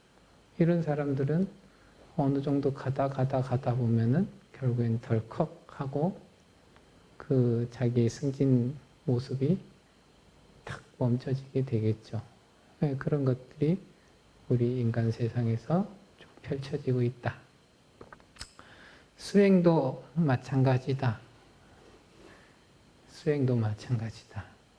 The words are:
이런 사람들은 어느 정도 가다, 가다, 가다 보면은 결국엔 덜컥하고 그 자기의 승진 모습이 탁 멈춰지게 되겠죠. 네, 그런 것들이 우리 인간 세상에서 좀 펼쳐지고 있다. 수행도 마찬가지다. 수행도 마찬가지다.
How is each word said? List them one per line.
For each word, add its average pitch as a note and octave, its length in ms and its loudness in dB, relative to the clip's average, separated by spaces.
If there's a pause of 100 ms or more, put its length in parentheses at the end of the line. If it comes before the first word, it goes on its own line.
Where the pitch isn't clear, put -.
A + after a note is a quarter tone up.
(580)
이런 E3+ 260 2
사람들은 D3 640 0 (680)
어느 C#3 240 2
정도 C#3 320 0
가다, C3+ 340 -2
가다, C3 340 -2
가다 B2 340 -2
보면은 A#2 520 2 (320)
결국엔 A#2+ 400 0
덜컥하고 C#3+ 1200 -4 (960)
그 A#2+ 560 0
자기의 A#2+ 380 2
승진 C3+ 680 0 (300)
모습이 C3 520 0 (1080)
탁 - 160 -12 (160)
멈춰지게 C3 680 -2
되겠죠. A2 580 -2 (600)
네, C#3+ 160 0
그런 D3 260 0
것들이 C#3+ 560 0 (680)
우리 B2 320 2
인간 A2+ 300 0
세상에서 A#2+ 760 -2 (300)
좀 - 120 -20 (120)
펼쳐지고 C3+ 600 -4
있다. A#2+ 320 -4 (1900)
수행도 F3 840 4 (120)
마찬가지다. C3 1040 2 (1900)
수행도 C#3 480 0
마찬가지다. A2 880 -4 (360)